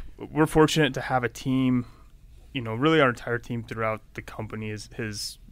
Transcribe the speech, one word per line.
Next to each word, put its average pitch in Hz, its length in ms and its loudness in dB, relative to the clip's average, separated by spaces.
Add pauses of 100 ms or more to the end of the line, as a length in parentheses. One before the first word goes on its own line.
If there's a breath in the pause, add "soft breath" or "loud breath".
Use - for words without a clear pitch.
(180 loud breath)
we're 147 300 0
fortunate 151 460 4
to 131 80 -6
have 127 240 -2
a 110 40 -4
team, 127 560 0 (680 soft breath)
you 135 80 -6
know, 113 140 -6
really 156 260 4
our 131 80 6
entire 117 300 -4
team 117 220 -6
throughout 113 400 -4 (120)
the - 80 -12
company 110 480 -10
is, 107 280 -12
is 107 400 -8 (140)